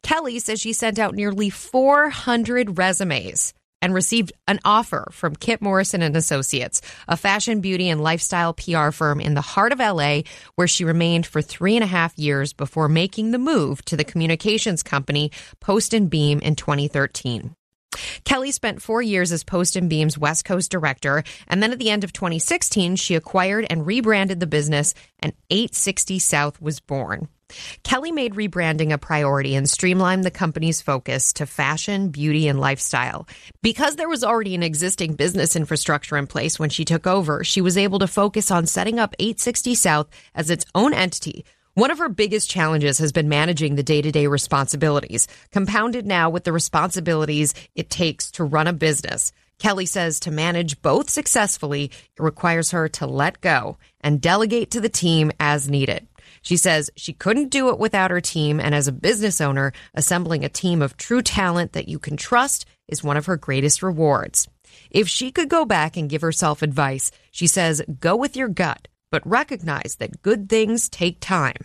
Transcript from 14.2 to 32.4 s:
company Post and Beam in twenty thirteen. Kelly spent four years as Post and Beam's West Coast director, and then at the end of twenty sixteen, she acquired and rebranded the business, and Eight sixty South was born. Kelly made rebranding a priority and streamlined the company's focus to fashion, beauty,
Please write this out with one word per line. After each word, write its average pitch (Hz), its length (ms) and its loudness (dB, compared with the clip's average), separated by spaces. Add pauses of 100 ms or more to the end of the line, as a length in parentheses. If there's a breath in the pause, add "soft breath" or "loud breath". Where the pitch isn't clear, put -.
company 147 480 -2 (300 loud breath)
Post 214 320 0
and 202 160 4
Beam 147 300 2
in 151 180 0
twenty 143 320 -2
thirteen. 135 640 -4 (720 loud breath)
Kelly 269 260 0
spent - 300 -4
four 226 200 0
years 190 300 0
as 165 140 -4
Post 180 320 0
and 180 120 0
Beam's 156 280 2
West 147 260 0
Coast 185 260 -2
director, 151 540 0 (240 loud breath)
and 190 160 2
then 226 80 2
at 247 80 -6
the 220 100 0
end 208 140 2
of 180 80 -6
twenty 170 260 -4
sixteen, 190 600 0
she - 180 0
acquired 190 540 0
and 160 160 -2
rebranded 196 560 2
the 175 40 0
business, 147 480 2 (280 loud breath)
and 160 100 -2 (180)
Eight 208 240 0
sixty 190 460 -2
South 147 420 0
was 151 200 -6
born. 135 480 -6 (520 loud breath)
Kelly 277 300 -2
made 247 240 -2
rebranding 160 580 0
a 143 60 -2
priority 139 560 0
and 139 120 0
streamlined 185 560 2
the 185 60 0
company's 160 540 -2
focus 131 500 -2
to 147 140 -6
fashion, 170 640 -2
beauty, 151 380 0